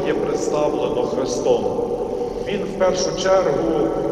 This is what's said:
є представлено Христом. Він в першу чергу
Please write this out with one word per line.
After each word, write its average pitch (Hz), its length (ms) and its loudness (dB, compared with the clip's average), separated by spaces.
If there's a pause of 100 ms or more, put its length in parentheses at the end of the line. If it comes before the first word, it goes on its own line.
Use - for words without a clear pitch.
є 151 80 0
представлено - 880 0
Христом. 127 640 0 (840)
Він 190 160 -2
в 196 160 -6
першу 180 440 2
чергу 165 640 2 (240)